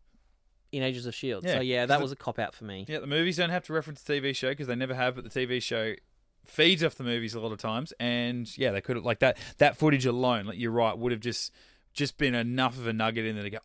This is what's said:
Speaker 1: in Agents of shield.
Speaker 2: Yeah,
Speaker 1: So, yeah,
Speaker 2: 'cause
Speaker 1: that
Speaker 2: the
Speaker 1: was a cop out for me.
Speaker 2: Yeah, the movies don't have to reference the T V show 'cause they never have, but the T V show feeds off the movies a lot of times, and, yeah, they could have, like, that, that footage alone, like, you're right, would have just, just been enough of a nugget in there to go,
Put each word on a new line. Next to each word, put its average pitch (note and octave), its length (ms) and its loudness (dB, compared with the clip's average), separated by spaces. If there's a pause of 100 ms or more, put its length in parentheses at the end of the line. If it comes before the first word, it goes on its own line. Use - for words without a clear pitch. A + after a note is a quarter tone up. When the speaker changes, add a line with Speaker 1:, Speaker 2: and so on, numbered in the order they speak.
(720)
Speaker 1:
in C3+ 120 -2
Agents B2+ 200 -2
of A#2 120 -4
shield. A#2 280 -4
Speaker 2:
Yeah, F3 120 2
Speaker 1:
So, C3 60 2
yeah, B2 200 2
Speaker 2:
'cause B2 60 2
Speaker 1:
that C#3+ 100 8
Speaker 2:
the D3 60 2
Speaker 1:
was C3+ 80 -4
a - 40 -8
cop - 220 -4
out A2 160 -2
for A2+ 100 -16
me. G2 240 -8
Speaker 2:
Yeah, D#3 120 -6
the C3+ 80 -10
movies D#3+ 280 2
don't F3 140 0
have F3+ 140 -2
to - 80 -8
reference D#3 300 -4
the D3+ 120 -2
T C#3+ 60 0
V C3+ 120 0
show C3 220 -2
'cause C#3+ 140 -6
they A#2+ 80 -2
never B2+ 180 -4
have, B2+ 220 0
but B2 80 -10
the A2 60 -14
T B2+ 140 -2
V B2 140 0
show A2 360 -2 (520)
feeds E3 360 4
off D#3+ 120 0
the C3 100 -10
movies A#2 300 -4
a A2+ 60 -8
lot A2 120 -4
of G#2 60 -8
times, A#2 420 -4
and, A#2+ 560 -4
yeah, B2+ 140 2
they G2 100 0
could B2 160 -2
have, F#2 80 -6
like, A2+ 140 0
that, C3 180 6 (220)
that C#3+ 180 6
footage C#3+ 300 4
alone, A#2+ 400 2
like, G#2 120 -8
you're A#2 120 -2
right, A2+ 260 4
would A#2+ 160 0
have A2 80 -2
just, A2+ 320 -4 (400)
just - 260 -2
been C3 160 2
enough B2 440 0
of A#2+ 80 -8
a A2+ 60 0
nugget A2 320 0
in A2 100 -2
there G#2 100 -4
to G2+ 60 -6
go, A2 140 -8